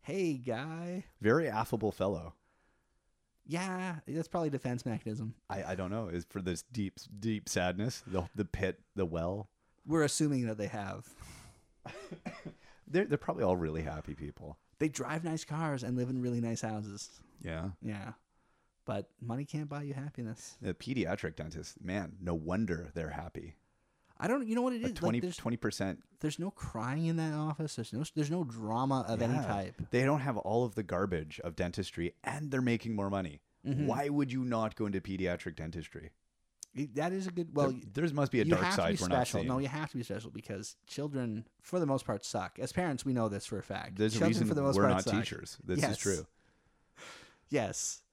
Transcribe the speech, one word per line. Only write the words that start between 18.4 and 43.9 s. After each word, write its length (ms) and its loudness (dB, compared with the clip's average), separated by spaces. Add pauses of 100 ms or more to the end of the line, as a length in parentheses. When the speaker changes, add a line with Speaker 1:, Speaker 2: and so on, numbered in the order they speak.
Speaker 1:
But 240 -4 (140)
money 220 -4
can't 240 -4
buy 140 -6
you 120 -6
happiness. 680 -8
Speaker 2:
The 140 -2
pediatric 640 -2
dentist, 440 -8
man, 400 -4
no 140 0
wonder 600 0
they're 160 -4
happy. 440 -8 (640)
Speaker 1:
I 80 -2
don't, 200 2
you 100 0
know 60 2
what 100 2
it 60 -2
Speaker 2:
A 20 -
Speaker 1:
is? 60 -2
Like, 100 -2
Speaker 2:
twenty, 240 2
Speaker 1:
there's, 160 -2
Speaker 2:
twenty 200 -2
percent. 440 -2 (180)
Speaker 1:
there's 220 -2
no 100 -2
crying 560 -2
in 100 2
that 160 0
office. 440 -2
There's 160 -4
no, 100 -2 (140)
there's 140 2
no 120 2
drama 680 2
of 140 2
any 120 4
Speaker 2:
Yeah. 120 2
Speaker 1:
type. 280 -2 (180)
Speaker 2:
They 120 6
don't 160 6
have 180 0
all 260 4
of 100 -2
the 80 0
garbage 640 0
of 120 -4
dentistry, 580 0 (100)
and 260 -2
they're 100 2
making 360 2
more 120 0
money. 320 -2 (260)
Speaker 1:
Mm-hmm. 200 2
Speaker 2:
Why 220 2
would 240 2
you 120 0
not 300 0
go 120 0
into 140 2
pediatric 560 -2
dentistry? 540 -8 (640)
Speaker 1:
It, 220 -4
that 160 0
is 140 -2
a 60 -4
good, 240 -2
well, 140 4 (240)
Speaker 2:
There, 120 2
there 80 2
must 160 4
be 120 4
a 20 6
Speaker 1:
you 60 4
Speaker 2:
dark 120 6
Speaker 1:
have 120 4
to 20 4
Speaker 2:
side 220 4
Speaker 1:
be 40 2
Speaker 2:
we're 60 2
not 80 4 (100)
Speaker 1:
special. 140 0
Speaker 2:
seeing. 80 0
Speaker 1:
No, 100 2
you 100 0
have 220 -4
to 60 -8
be 80 -2
special 260 -6
because 460 -8 (100)
children, 600 -4 (160)
for 180 0
the 60 4
most 180 4
part, 200 -2
suck. 360 -2
As 120 -4
parents, 340 0
we 80 2
know 140 4
this 180 -2
for 120 -4
a 40 -6
fact. 340 -6